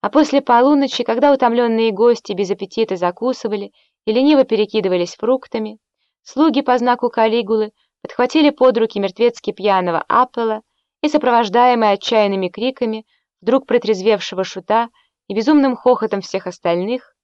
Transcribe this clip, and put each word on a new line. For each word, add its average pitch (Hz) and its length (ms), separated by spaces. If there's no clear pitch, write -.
А - 20
после 277 320
полуночи, 262 640
когда 254 300
утомлённые 233 580
гости 226 400
без 180 180
аппетита 196 460
закусывали 202 760
и 220 80
лениво 269 320
перекидывались 196 720
фруктами, 220 600
слуги 277 380
по 254 160
знаку 240 320
Калигулы 220 640
подхватили 285 500
под 254 260
руки 220 240
мертвецки 214 500
пьяного 185 560
Аппела 226 540
и, 302 80
сопровождаемые 240 840
отчаянными 202 560
криками 220 580
вдруг 254 260
протрезвевшего 196 800
шута 220 420
и 196 80
безумным 269 400
хохотом 220 460
всех 190 260
остальных 180 680